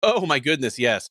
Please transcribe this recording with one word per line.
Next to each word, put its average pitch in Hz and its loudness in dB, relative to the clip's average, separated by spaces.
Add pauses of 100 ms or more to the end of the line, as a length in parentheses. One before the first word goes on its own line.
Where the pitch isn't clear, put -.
Oh 214 2
my 151 2
goodness, 131 -2
yes. 117 0